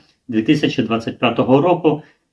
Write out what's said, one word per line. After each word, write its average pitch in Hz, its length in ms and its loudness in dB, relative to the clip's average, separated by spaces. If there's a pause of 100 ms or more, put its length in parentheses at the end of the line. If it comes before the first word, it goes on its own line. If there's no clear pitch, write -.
(280)
дві 110 140 -2
тисячі 139 420 0
двадцять 113 360 -6
п'ятого 123 420 2
року. 165 400 0 (320)